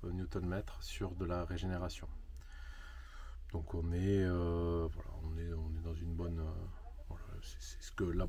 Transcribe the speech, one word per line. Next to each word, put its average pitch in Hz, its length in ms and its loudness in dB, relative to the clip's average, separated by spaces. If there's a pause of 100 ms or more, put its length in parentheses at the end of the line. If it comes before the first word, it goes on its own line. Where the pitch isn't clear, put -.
newton-mètre 90 800 0
sur 90 320 -2
de 90 100 0
la 87 200 2
régénération. 90 600 0 (1400)
Donc 78 220 -2
on 85 180 2
est, 95 320 8
euh, 85 720 4
voilà, - 160 -6 (140)
on 80 140 -2
est, 85 160 -2
on 80 220 0
est 82 60 0
dans 82 140 -2
une 82 180 -2
bonne, 85 260 0
euh, 78 120 0 (560)
voilà, - 180 -6 (160)
c'est, - 180 -8
c'est - 240 -8
ce - 80 -8
que - 120 0
la, 87 260 4